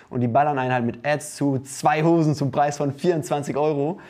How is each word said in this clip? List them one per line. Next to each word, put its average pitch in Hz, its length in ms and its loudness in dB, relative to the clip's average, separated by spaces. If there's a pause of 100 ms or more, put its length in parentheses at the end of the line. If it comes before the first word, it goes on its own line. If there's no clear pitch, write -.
und 127 100 -6
die 123 80 0
ballern 139 320 2
einen 127 140 0
halt 123 120 0
mit 117 220 -4
Ads 147 300 -2
zu, 139 220 0
zwei 156 440 0
Hosen 160 320 4
zum 139 160 -2
Preis 147 260 0
von 143 160 -2
vierundzwanzig 156 640 -2
Euro. 151 440 0 (100)